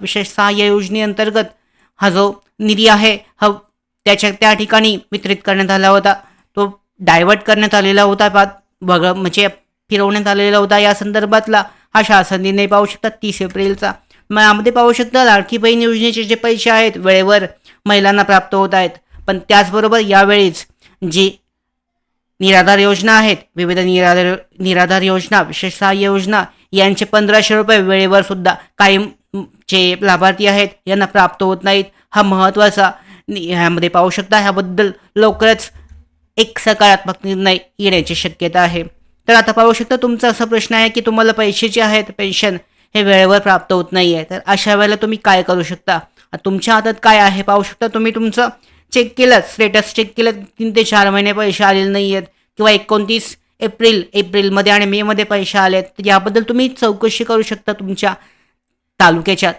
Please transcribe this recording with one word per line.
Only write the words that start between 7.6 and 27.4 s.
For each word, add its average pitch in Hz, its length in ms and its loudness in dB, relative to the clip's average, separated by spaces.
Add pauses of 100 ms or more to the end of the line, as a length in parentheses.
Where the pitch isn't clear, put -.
आलेला 202 280 2
होता, 202 240 2
पा-, 196 580 -2
वगळं 180 280 0
म्हणजे 190 340 -2 (420)
फिरवण्यात 202 380 -2
आलेला 202 300 2
होता. 202 220 2
या 208 140 4
संदर्भातला 208 720 0 (320)
हा 220 120 4
शासन 190 340 2
निर्णय 196 240 -2
पाहू 202 200 2
शकता, 202 240 -6
तीस 214 320 -8
एप्रिलचा. 196 500 -4 (380)
मग 214 120 0
यामध्ये 214 300 2
पाहू 240 220 2
शकता, 247 300 0
लाडकी 220 340 2
बहीण 233 240 0
योजनेचे 226 420 -2
जे 220 120 -2
पैसे 233 340 -2
आहेत, 226 260 2
वेळेवर 190 500 2 (400)
महिलांना 202 380 2
प्राप्त 196 320 0
होत 190 180 0
आहेत, 185 160 0 (380)
पण 190 120 -4
त्याचबरोबर 208 600 2
यावेळीच 196 680 2 (460)
जी 190 200 0 (1120)
निराधार 190 380 4
योजना 202 380 2
आहेत, 214 200 2 (180)
विविध 175 240 -2
निराधार, 180 560 2 (240)
निराधार 185 420 0
योजना, 190 400 0
विशेष 165 320 -6
सहाय्य 196 320 -2
योजना, 196 380 -2 (280)
यांचे 190 340 0
पंधराशे 214 500 2